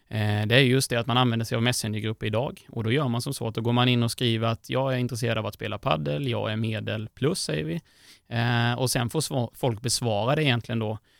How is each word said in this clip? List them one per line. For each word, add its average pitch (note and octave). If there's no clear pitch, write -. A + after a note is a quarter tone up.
eh, G#2+
det A#2
är C3+
just C3
det B2
att A#2
man A#2+
använder A#2
sig A#2+
av A2+
messengergrupper A2
idag. A#2+
Och A#2
då A2
gör C#3
man A#2
som C#3
så A#2
att A2
då B2
går A#2
man B2
in A#2+
och A2+
skriver A2+
att A2+
jag C3
är B2+
intresserad A#2+
av G#2+
att G#2
spela G#2+
paddel, C#3+
jag A2
är G#2+
medel G#2+
plus, -
säger D3+
vi. E3
Eh, A#2+
och B2+
sen A#2+
får D#3+
sva-, B2
folk A#2
besvara A#2
det D#3
egentligen A#2
då. A2